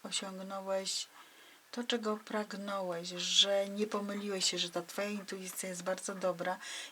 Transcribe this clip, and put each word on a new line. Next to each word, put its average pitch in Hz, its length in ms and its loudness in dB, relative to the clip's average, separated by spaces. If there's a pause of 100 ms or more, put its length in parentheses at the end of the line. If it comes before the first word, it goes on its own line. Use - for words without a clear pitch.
osiągnąłeś 190 1080 -2 (600)
to, 240 140 -2
czego 220 320 2
pragnąłeś, 196 920 -2
że 196 600 4
nie 208 180 2
pomyliłeś 202 580 0
się, 180 140 4
że 175 120 0
ta 175 120 -2
twoja 202 260 -2
intuicja 190 600 -6
jest 180 140 -6
bardzo 185 320 -2
dobra 180 440 2 (340)